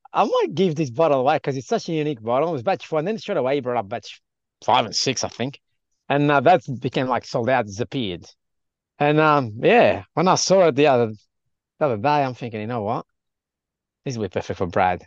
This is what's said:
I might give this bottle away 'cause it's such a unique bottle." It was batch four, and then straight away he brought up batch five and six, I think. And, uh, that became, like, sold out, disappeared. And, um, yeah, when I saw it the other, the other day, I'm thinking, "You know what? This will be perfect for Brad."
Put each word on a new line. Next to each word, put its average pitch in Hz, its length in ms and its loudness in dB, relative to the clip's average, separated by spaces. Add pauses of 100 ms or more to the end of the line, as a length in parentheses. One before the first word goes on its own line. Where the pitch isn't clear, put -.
(140)
I 175 120 2
might 427 300 0
give 175 200 0
this 143 140 -4
bottle 143 320 2
away 143 180 2
'cause 139 180 -6
it's 135 100 -10
such 220 220 -4
a 170 40 -4
unique 151 280 -4
bottle." 123 280 0
It 175 40 -4
was 131 100 -6
batch 185 240 -2
four, 160 120 -2
and 151 80 -4
then 220 100 -4
straight 185 200 -6
away 131 180 0
he 143 60 -2
brought 123 160 -2
up 107 120 -4
batch - 320 -12 (420)
five 123 220 4
and 135 100 -8
six, - 280 -2
I 98 60 -4
think. 135 300 -8 (500)
And, 147 200 2
uh, 143 120 4
that 170 200 6 (200)
became, 135 260 -4
like, 120 180 -4
sold 120 240 -4
out, 127 160 2
disappeared. 104 600 -8 (760)
And, 151 200 2
um, 147 340 2 (100)
yeah, 143 400 4 (100)
when 165 140 0
I 175 80 4
saw 185 320 4
it 147 80 2
the 143 120 4
other, 120 240 2 (680)
the 156 60 0
other 123 120 0
day, 143 260 2
I'm 127 120 -4
thinking, 110 260 -8
"You 107 60 -8
know 117 160 -6
what? 123 220 -4 (1000)
This 135 140 -8
will 110 80 -4
be 92 40 -6
perfect - 280 -6
for 95 100 -4
Brad." 90 400 0